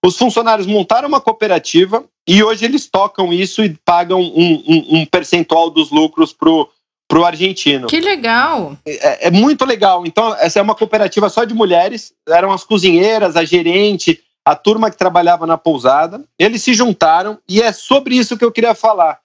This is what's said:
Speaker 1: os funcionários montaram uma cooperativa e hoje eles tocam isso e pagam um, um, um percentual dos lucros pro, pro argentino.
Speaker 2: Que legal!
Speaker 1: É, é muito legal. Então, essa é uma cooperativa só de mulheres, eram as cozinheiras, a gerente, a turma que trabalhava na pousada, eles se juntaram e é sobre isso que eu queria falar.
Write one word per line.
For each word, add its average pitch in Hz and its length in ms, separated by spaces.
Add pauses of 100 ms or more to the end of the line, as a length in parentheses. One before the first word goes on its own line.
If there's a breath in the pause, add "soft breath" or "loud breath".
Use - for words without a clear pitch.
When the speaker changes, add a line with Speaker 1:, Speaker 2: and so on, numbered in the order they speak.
Speaker 1:
os 180 120
funcionários 226 500
montaram 214 400
uma 285 140
cooperativa 208 800 (240)
e 196 160
hoje 220 220
eles 269 220
tocam 190 440
isso 185 320
e 165 220
pagam 175 340
um, 170 480
um, 160 300
um 156 80
percentual 165 640
dos 151 220
lucros 156 420
pro, 160 360 (380)
pro 165 160
argentino. 160 640
Speaker 2:
Que 311 140
legal! 247 840
Speaker 1:
É, 147 420
é 170 40
muito 254 320
legal. 196 420
Então, 220 300
essa 170 240
é - 20
uma 208 140
cooperativa 214 540
só 233 160
de 220 80
mulheres, 208 600 (140)
eram 180 240
as 190 140
cozinheiras, 190 720
a 165 80
gerente, 175 760 (240)
a 147 100
turma 220 360
que - 60
trabalhava 175 500
na 165 100
pousada, 139 640 (160)
eles 214 240
se 254 120
juntaram 202 720
e 202 140
é 233 100
sobre 269 460
isso 233 200
que 240 60
eu 233 80
queria 226 240
falar. 185 500